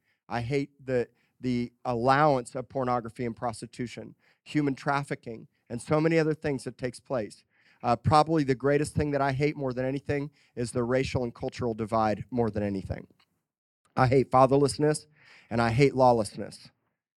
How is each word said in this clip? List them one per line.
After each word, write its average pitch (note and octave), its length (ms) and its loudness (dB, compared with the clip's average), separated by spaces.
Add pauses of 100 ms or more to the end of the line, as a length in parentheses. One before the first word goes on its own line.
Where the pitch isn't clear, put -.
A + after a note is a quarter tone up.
(280)
I A#2+ 140 -6
hate C#3 300 -4 (120)
the, B2+ 240 -2 (340)
the A#2+ 300 -2 (140)
allowance C3 680 2
of B2 140 -10
pornography B2 560 -4
and A2+ 100 -6
prostitution, A#2 800 -10 (280)
human D3 300 0
trafficking, C#3 760 -6 (220)
and A#2+ 100 -8
so D#3 220 0
many E3 160 2
other D#3 160 2
things C#3+ 300 -4
that B2 140 -10
takes B2+ 220 -8
place. - 440 -8 (400)
Uh, A#2+ 120 2
probably D#3 480 4
the C3 120 0
greatest C#3+ 400 0
thing D3+ 160 -2
that C#3 100 -2
I C#3 100 0
hate D3 240 -2
more C3+ 180 -6
than B2+ 120 -6
anything C#3+ 460 -6 (240)
is B2 160 -6
the B2 120 -2
racial C3 400 0
and A#2+ 120 -6
cultural B2+ 400 -6
divide A2 560 0
more A#2 180 0
than G#2 140 -4
anything. G2 420 -6 (880)
I B2+ 120 4
hate B2 240 2
fatherlessness, C#3 760 2 (420)
and A2+ 120 0
I A#2 100 2
hate C3 240 4
lawlessness A2+ 760 0 (480)